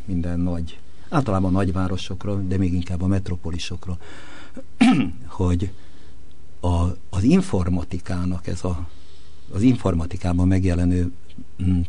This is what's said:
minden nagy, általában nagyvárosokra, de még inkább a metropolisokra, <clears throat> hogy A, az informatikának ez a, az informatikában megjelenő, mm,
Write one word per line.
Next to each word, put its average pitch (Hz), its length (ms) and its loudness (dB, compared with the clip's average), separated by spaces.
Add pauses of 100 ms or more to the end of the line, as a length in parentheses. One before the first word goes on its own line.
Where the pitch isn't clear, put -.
minden 87 360 0
nagy, 87 380 -2 (300)
általában 98 440 2
nagyvárosokra, 95 960 0
de 95 80 0
még 92 160 2
inkább 87 300 -2
a 92 40 2
metropolisokra, 90 920 -2 (800)
<clears throat> 143 500 4
hogy 90 440 2 (920)
A, 85 240 0 (260)
az 95 120 0
informatikának 90 1200 2
ez 90 180 -2
a, 85 220 -2 (680)
az 95 100 0
informatikában 87 840 2
megjelenő, 90 640 4 (500)
mm, 92 260 4